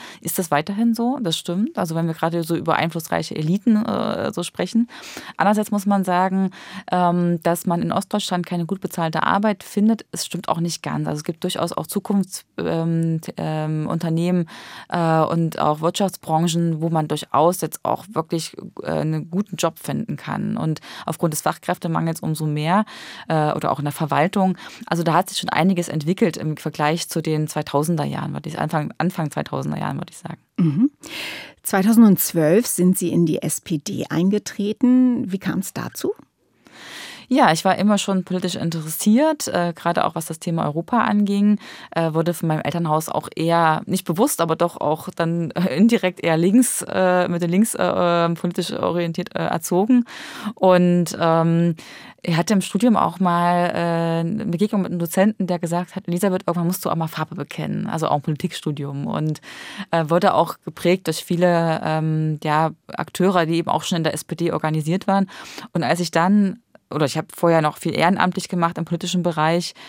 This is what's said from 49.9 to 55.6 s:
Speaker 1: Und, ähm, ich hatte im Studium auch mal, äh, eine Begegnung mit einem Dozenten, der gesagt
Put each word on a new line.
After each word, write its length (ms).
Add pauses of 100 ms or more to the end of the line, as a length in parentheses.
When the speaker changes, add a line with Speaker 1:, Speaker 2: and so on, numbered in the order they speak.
Speaker 1:
Und, 640
ähm, 560 (460)
ich 160
hatte 160
im 80
Studium 340
auch 240
mal, 540
äh, 460
eine 260
Begegnung 380
mit 80
einem 80
Dozenten, 480
der 100
gesagt 380